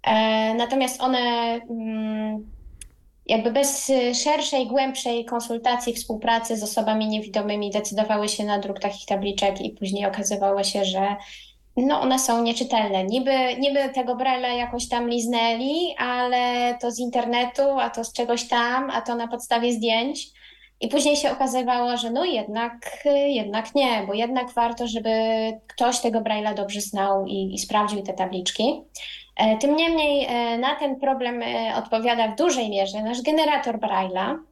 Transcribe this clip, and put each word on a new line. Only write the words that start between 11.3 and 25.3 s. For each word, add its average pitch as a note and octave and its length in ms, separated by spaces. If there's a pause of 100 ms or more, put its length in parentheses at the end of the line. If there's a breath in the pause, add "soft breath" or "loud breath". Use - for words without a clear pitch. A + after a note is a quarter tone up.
no, C#4 240
one C4 180
są A#3 240
nieczytelne. A3+ 600
Niby, B3+ 300 (260)
niby C#4 300
tego B3 260
Braille'a B3 420
jakoś A#3+ 320
tam A#3+ 200
liznęli, A#3+ 880
ale B3 840
to A#3+ 100
z A#3 80
internetu, B3 800
a A#3 100
to A#3 140
z - 100
czegoś A#3+ 340
tam, B3 440
a A3+ 100
to A#3 140
na A#3 120
podstawie A#3+ 460
zdjęć. A3+ 540 (540 loud breath)
I A3+ 60
później C#4+ 280
się C#4+ 160
okazywało, B3 680
że A#3 140
no D4 140
jednak, A#3 800
y, C#4+ 40 (200)
jednak A3 460
nie, A#3+ 320
bo G3 60
jednak B3 400
warto, A#3 340
żeby A3 220 (580)